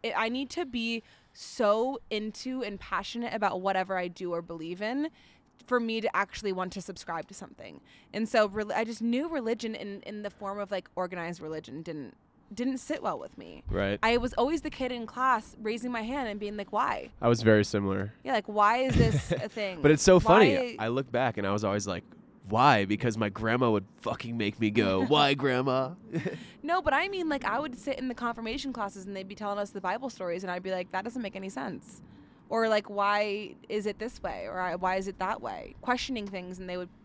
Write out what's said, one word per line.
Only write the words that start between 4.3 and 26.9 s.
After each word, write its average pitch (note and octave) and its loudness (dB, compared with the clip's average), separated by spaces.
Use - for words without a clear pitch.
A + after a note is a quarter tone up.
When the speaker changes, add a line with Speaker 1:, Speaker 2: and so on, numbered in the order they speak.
Speaker 1:
or E3+ -2
believe E3 -10
in C4+ -2
for B3 2
me A3+ 0
to A3 -2
actually G3 0
want F#3 -4
to F#3+ -8
subscribe E3 -8
to G3 -18
something." - -16
And G#3+ -2
so G#3+ 6
rel-, G#3 -4
I A3 2
just A3+ -8
knew A#3+ 2
religion A#3 -2
in, G3+ -10
in G#3 -10
the G#3 -6
form G3+ -8
of, G3+ -6
like, F#3+ -4
organized F3 -4
religion D#3 -8
didn't, D#3 -10
didn't B3+ -2
sit - -6
well E3 -2
with - -14
me. E2 -16
Speaker 2:
Right. G2 0
Speaker 1:
I A3+ 4
was A#3+ 0
always D4 2
the D#4 -6
kid B3+ -4
in A#3 -6
class A#3+ 0
raising A#3 -4
my A3+ -4
hand B3 -4
and G#3 -6
being G#3 -6
like, G3 -8
"Why?" A3 -2
Speaker 2:
I A#2 2
was A#2 4
very G#2+ 8
similar. G2 -2
Speaker 1:
Yeah, - -4
like, A3 0
"Why G#3 4
is C4 2
this A3+ 4
Speaker 2:
<laughs> - -2
Speaker 1:
a G#3+ -6
thing?" F#3 -6
Speaker 2:
But D3 8
it's - 6
so F#3 12
funny. F#3+ 10
Speaker 1:
Why B3 -2
Speaker 2:
I A2 0
look B2+ -2
back B2 2
and G2+ -2
I F#2+ 2
was G#2 0
always G2+ 0
like, F#2 -4
why? A2+ 6
Because G#2+ 0
my G#2+ 2
grandma A2+ 2
would G2 2
fucking - -6
make G#2 -2
me A2 4
go, F#2+ 4
Speaker 1:
<laughs> - -4
Speaker 2:
"Why, C#3+ 6
Grandma?" C3 2
<laughs> E3 -4
Speaker 1:
No, E4+ 0
but D4 2